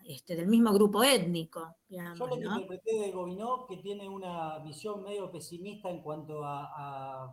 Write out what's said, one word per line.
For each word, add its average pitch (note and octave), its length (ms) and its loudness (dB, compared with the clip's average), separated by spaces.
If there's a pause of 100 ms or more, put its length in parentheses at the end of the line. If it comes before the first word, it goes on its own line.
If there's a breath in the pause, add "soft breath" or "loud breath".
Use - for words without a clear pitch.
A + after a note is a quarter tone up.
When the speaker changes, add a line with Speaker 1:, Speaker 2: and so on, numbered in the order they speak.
Speaker 1:
este, D#3+ 260 -8
del E3+ 140 0
mismo A#3 240 8
grupo G#3 320 8
étnico, E3+ 720 2 (120)
digamos, F3 300 -10
Speaker 2:
Yo A#3+ 80 -2
lo B3+ 100 -2
que - 60 -4
Speaker 1:
¿no? G#3 160 -2
Speaker 2:
interpreté F#3+ 400 -4
de G3+ 140 -2
Gobineau, F#3+ 560 -4
que F#3 80 -10
tiene G3+ 320 -8
una F3 500 -6
visión F#3+ 460 -8
medio G3 260 -6
pesimista F3+ 580 -10
en E3+ 140 -6
cuanto D3+ 420 -8
a, C#3 800 -8
a C3 100 -10